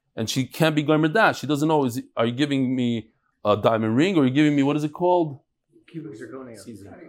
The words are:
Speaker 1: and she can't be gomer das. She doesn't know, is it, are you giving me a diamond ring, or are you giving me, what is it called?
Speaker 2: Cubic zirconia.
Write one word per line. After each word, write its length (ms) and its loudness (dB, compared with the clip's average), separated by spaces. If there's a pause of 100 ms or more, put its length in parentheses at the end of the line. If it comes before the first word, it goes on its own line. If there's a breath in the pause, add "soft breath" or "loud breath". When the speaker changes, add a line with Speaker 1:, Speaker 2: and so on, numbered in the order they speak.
(160)
Speaker 1:
and 120 -4
she 160 -2
can't 300 0
be 80 0
gomer 240 2
das. 320 2
She 80 -10
doesn't 220 0
know, 160 2
is 140 -2
it, 80 -8 (100)
are 100 0
you 60 -2
giving 420 0
me 360 -2 (340)
a 120 4
diamond 380 2
ring, 220 2
or 60 4
are 40 4
you 60 0
giving 240 4
me, 80 4
what 100 0
is 80 -2
it 100 -4
called? 460 0 (480)
Speaker 2:
Cubic 340 -16
zirconia. 380 -16 (500)